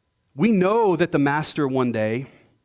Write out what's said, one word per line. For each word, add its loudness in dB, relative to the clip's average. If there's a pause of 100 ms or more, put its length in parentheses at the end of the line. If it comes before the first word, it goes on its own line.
(360)
We 2
know 2
that 0
the 0
master 0
one 0
day, -4 (380)